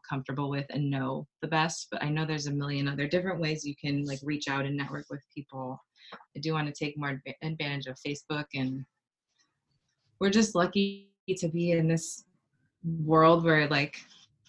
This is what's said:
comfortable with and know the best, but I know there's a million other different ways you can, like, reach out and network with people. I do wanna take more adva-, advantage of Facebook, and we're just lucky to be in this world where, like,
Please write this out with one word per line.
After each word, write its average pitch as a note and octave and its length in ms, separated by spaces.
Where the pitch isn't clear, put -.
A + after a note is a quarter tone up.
comfortable C#3 400
with C#3 220
and D3 180
know C3+ 380
the D#3+ 80
best, D#3+ 420
but - 100
I D3 80
know D#3 160
there's D3+ 220
a C#3+ 60
million C#3+ 340
other C#3 220
different F3 320
ways D#3 240
you C#3+ 100
can, C#3+ 300
like, C3+ 180
reach D3 240
out C#3 180
and C#3+ 120
network C#3+ 340
with C#3+ 140
people. C3 480
I - 20
do D#3 140
wanna D3+ 200
take D3 240
more C#3 300
adva-, C#3 160
advantage D3 440
of C3 200
Facebook, D3 380
and C3+ 300
we're G3 100
just G#3+ 240
lucky G3 560
to E3+ 120
be E3+ 240
in E3 160
this - 360
world E3 600
where, D3+ 240
like, C#3+ 280